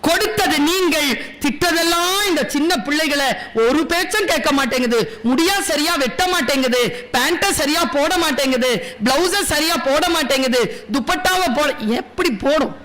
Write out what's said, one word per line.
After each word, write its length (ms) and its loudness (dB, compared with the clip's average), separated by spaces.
கொடுத்தது 580 0
நீங்கள். 800 0
திட்டதெல்லாம் 880 0
இந்த 200 0
சின்ன 300 0
பிள்ளைகளை 480 0
ஒரு 320 2
பேச்சும் 400 0
கேட்க 260 0
மாட்டேங்குது. 720 0
முடியா 380 2
சரியா 340 0
வெட்ட 320 -2
மாட்டேங்குது, 880 0
பேண்ட்டை 360 0
சரியா 360 0
போட 320 0
மாட்டேங்குது, 800 0
பிளவுஸை 380 2
சரியா 340 0
போட 320 0
மாட்டேங்குது, 840 0
துப்பட்டாவை 640 0
போட, 200 0
எப்படி 560 -2
போடும்? 540 0